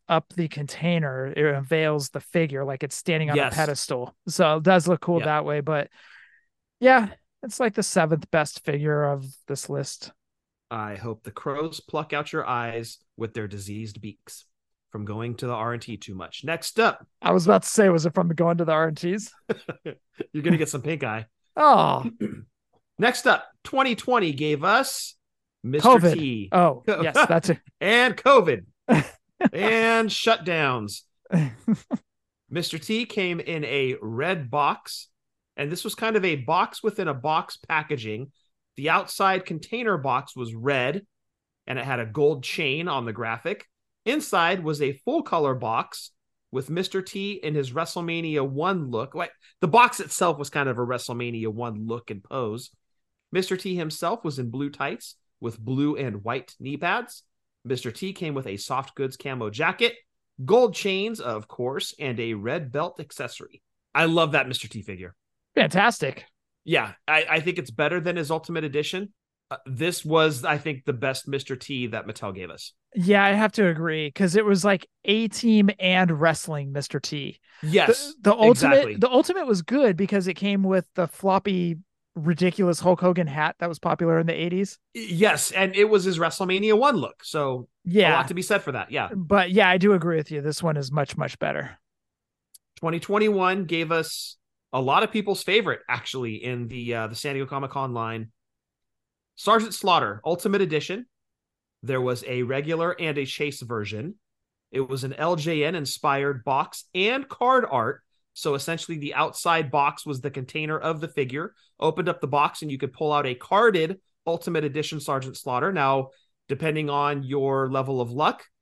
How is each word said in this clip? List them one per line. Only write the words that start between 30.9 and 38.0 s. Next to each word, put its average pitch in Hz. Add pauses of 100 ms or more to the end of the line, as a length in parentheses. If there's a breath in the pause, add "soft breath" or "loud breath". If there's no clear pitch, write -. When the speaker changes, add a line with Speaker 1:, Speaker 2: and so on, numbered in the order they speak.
Speaker 1:
<laughs> -
Speaker 2:
Mister 160
T 220
came 180
in 156
a 131
red 131
box, - (480)
and 147
this 175
was 214
kind 226
of 190
a 170
box 160
within 208
a 147
box 156
packaging. 139 (440)